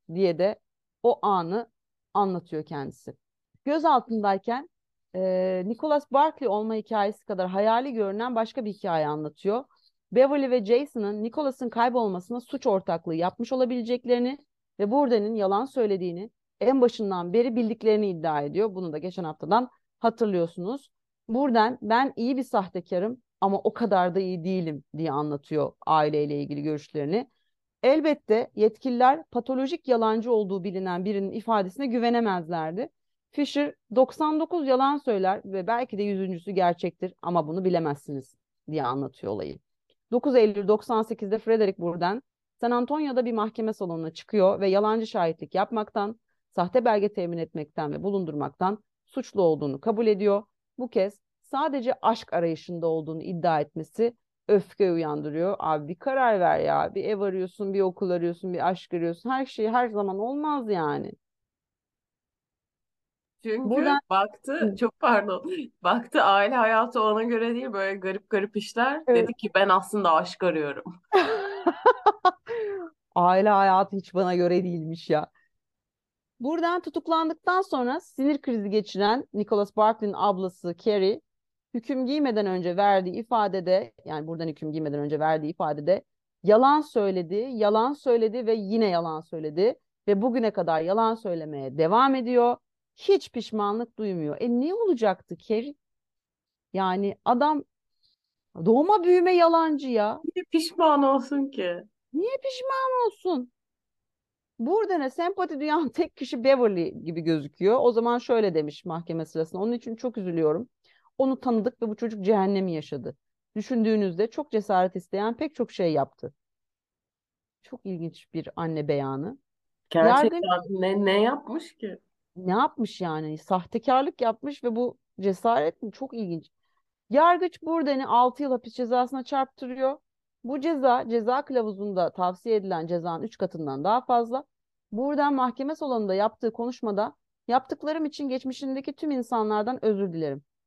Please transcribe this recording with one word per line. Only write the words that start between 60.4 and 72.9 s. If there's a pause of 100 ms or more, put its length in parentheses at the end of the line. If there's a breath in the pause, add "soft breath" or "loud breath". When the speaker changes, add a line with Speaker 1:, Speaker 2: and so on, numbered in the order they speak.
Speaker 1:
yani. (2250)
Speaker 2:
Çünkü
Speaker 1:
Buradan (100)
Speaker 2:
baktı,
Speaker 1:
Hı.
Speaker 2:
çok
pardon, (320)
baktı
aile
hayatı
ona
göre
değil,
böyle
garip
garip
işler.
Speaker 1:
Evet.
Speaker 2:
Dedi
ki,
"Ben
aslında
aşk
arıyorum." (160)
Speaker 1:
<laughs> (180)